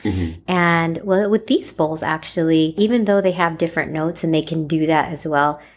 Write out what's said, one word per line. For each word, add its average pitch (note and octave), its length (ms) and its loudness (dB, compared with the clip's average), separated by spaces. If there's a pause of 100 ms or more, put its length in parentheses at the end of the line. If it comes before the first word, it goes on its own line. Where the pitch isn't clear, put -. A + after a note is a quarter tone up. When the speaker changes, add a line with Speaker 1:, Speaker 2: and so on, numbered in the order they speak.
Speaker 1:
Mm-hmm. F2+ 360 -4 (100)
Speaker 2:
And, E3+ 540 2
well, G3 260 2
with A3 180 0
these - 260 0
bowls, D#3 280 -2
actually, D#3+ 760 0
even G#3+ 280 2
though G3+ 160 4
they F#3 120 2
have E3+ 260 0
different E3 320 -2
notes D#3+ 320 -4
and D#3+ 100 0
they D#3 80 2
can D#3+ 260 -4
do D#3 200 -2
that D#3+ 240 2
as D3+ 160 -6
well, D3 340 2 (160)